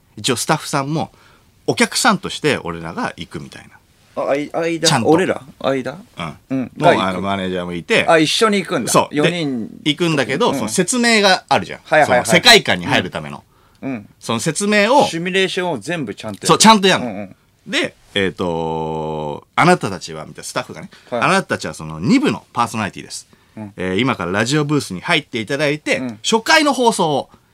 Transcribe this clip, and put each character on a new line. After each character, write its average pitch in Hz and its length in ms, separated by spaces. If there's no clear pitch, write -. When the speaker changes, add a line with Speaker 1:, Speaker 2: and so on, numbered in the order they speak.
Speaker 1:
一 110 140
応 120 40
ス - 80
タ 170 100
ッ - 40
フ - 100
さ 143 140
ん 139 100
も、 151 180
お 131 80
客 - 220
さ 240 160
ん 175 60
と 90 100
し - 120
て 131 180
俺 85 240
ら 82 100
が - 240
行 85 140
く 78 100
み 69 80
た - 120
い - 80
な。 - 540
Speaker 2:
あ、 101 80
あ 139 60
い-、 147 160
間？ 165 360
Speaker 1:
ち 160 40
ゃ 139 60
ん 113 60
と。 117 40
Speaker 2:
俺 165 180
ら？ - 140
間？ 135 440
Speaker 1:
う - 40
ん。 - 140
Speaker 2:
う 131 40
ん。 131 60
Speaker 1:
も 120 160
う、 - 60
Speaker 2:
が 170 120
行 - 40
く。 95 60
Speaker 1:
あ 95 80
の、 92 100
マ 98 140
ネ 95 80
ー 92 60
ジ 92 40
ャ 87 80
ー - 20
も 90 80
い 87 100
て。 - 240
Speaker 2:
あ、 165 120
一 156 120
緒 - 200
に 202 80
行 180 100
く 175 100
ん 240 60
だ。 - 80
Speaker 1:
そ 123 180
う。 - 40
Speaker 2:
四 151 160
人。 139 380
Speaker 1:
で、 - 220
行 147 80
く 175 120
ん 156 60
だ 131 100
け 135 100
ど、 240 140
Speaker 2:
う - 20
ん。 - 40
Speaker 1:
そ 254 80
の - 40
説 190 300
明 233 240
が 185 260
あ 135 100
る 95 60
じ 78 80
ゃ 67 60
ん。 - 60
Speaker 2:
は 156 140
い - 40
は 131 40
い - 40
は 127 80
い。 110 80
Speaker 1:
そ 113 60
の 175 40
世 170 60
界 226 200
観 98 180
に 87 60
入 104 180
る 85 60
た 82 120
め 73 80
の。 71 140
Speaker 2:
う 127 80
ん。 113 200
Speaker 1:
そ - 140
の 113 60
説 165 260
明 208 280
を。 214 120
Speaker 2:
シ 165 120
ミ 175 120
ュ 185 40
レ 190 100
ー 180 40
シ 185 140
ョ 180 60
ン 170 40
を 127 60
全 156 260
部 101 100
ち - 100
ゃ 110 60
ん 101 40
と - 40
や - 40
る。 - 60
Speaker 1:
そ 170 80
う、 - 20
ち - 80
ゃ 220 80
ん 202 60
と 190 80
や 160 100
る 123 60
の。 120 60
Speaker 2:
う - 40
ん - 20
う 104 60
ん。 95 140
Speaker 1:
で、 285 280
え 98 140
ー - 40
と、 80 1120
「あ 135 80
な 175 120
た 123 140
た 87 100
ち 80 140
は」 78 120
み 76 60
た - 40
い 85 60
な、 - 20
ス - 100
タ 131 60
ッ 120 40
フ - 80
が 80 80
ね、 - 80
Speaker 2:
は 120 80
い。 - 40
Speaker 1:
「あ 139 60
な 185 140
た - 60
た 104 100
ち - 80
は 80 80
そ 80 100
の 78 160
二 165 200
部 262 120
の 87 220
パ 120 80
ー 113 60
ソ 113 100
ナ 104 80
リ 87 60
テ - 80
ィ - 20
で - 80
す。 - 160
Speaker 2:
う 113 40
ん。 104 160
Speaker 1:
え 92 180
ー、 95 40
今 123 180
か 92 80
ら 87 80
ラ 104 140
ジ 139 100
オ 151 80
ブ 147 140
ー - 20
ス 95 140
に 87 80
入 170 160
っ 139 80
て 113 140
い 107 60
た 139 120
だ 147 100
い 151 120
て、 - 180
Speaker 2:
う - 60
ん。 113 180
Speaker 1:
初 220 180
回 320 240
の 285 80
放 233 200
送 170 180
を 139 200